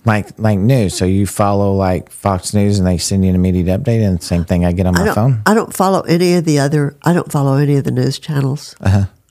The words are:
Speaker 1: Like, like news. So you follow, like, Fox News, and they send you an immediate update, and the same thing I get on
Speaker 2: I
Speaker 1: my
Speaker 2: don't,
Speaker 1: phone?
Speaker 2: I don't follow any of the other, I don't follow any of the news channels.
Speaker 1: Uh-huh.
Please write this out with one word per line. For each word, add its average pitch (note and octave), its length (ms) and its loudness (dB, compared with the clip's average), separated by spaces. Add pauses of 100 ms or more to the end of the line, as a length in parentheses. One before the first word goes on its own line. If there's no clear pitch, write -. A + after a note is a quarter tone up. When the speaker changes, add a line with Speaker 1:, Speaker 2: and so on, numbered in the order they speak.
Speaker 1:
Like, G#2+ 340 -2
like G#2+ 220 0
news. G#2+ 380 0
So F#2 80 0
you F#2+ 200 2
follow, G2+ 480 0
like, F#2+ 380 -2
Fox - 420 -4
News, G2+ 240 2
and F#2 80 2
they F2+ 120 2
send F#2+ 260 -2
you F#2+ 60 2
an F#2 60 2
immediate F2+ 320 2
update, A2+ 380 0
and F#2 140 0
the - 60 -16
same F2 180 -2
thing F2 220 0
I F2 80 0
get F#2 120 0
on F2+ 120 0
Speaker 2:
I - 20 0
Speaker 1:
my G3+ 60 0
Speaker 2:
don't, G#3+ 100 0
Speaker 1:
phone? A2+ 300 0
Speaker 2:
I G3+ 80 2
don't A3 200 -2
follow F#3+ 280 0
any F3 320 2
of F3 100 0
the D3+ 160 2
other, C#3+ 440 0
I E3+ 100 2
don't - 180 -2
follow C#3 240 0
any C#3+ 220 2
of C3+ 80 0
the B2 60 -2
news B2+ 280 -2
channels. C#3 600 -4
Speaker 1:
Uh-huh. G2 240 2 (260)